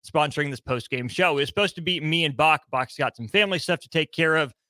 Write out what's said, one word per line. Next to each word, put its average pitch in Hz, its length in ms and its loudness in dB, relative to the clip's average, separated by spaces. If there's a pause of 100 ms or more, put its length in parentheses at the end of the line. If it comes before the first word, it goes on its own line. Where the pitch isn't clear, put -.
sponsoring 147 460 0
this 131 100 -8
post-game 127 480 -4
show. 170 300 2
It's 143 120 0
supposed 202 260 0
to 175 60 -10
be 175 180 -2
me 160 260 0
and 143 100 -2
Bach. 151 360 4
Bach's 131 260 -4
got 135 180 -2
some 113 120 -10
family 196 320 2
stuff 170 220 -2
to - 80 -20
take 160 220 -2
care 160 260 2
of 143 180 -2 (140)